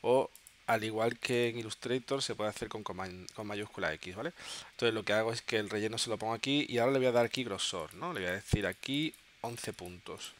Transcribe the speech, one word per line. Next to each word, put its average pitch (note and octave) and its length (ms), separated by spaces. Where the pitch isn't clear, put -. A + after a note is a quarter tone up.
o, B2 280
al A2 180
igual A2 340
que A#2+ 300
en A#2 100
Illustrator, B2 640
se A2 120
puede G#2+ 160
hacer G#2+ 180
con G#2+ 160
coman-, F#2 500
con G#2+ 120
mayúscula G2+ 480
X, F2+ 220
¿vale? C#3 160
Entonces A#2 220
lo G#2+ 100
que G#2 80
hago A2 200
es A2+ 100
que - 140
el G#2 140
relleno A2 280
se A#2+ 120
lo G#2 80
pongo A2 160
aquí C#3 340
y A#2+ 100
ahora B2+ 140
le C3+ 60
voy B2+ 100
a A#2+ 40
dar A#2+ 140
aquí B2 180
grosor, F#2 500
¿no? D#3+ 180
Le A#2 80
voy F2+ 80
a F2+ 40
decir G2 340
aquí C#3+ 480
once A#2+ 320
puntos. F2+ 680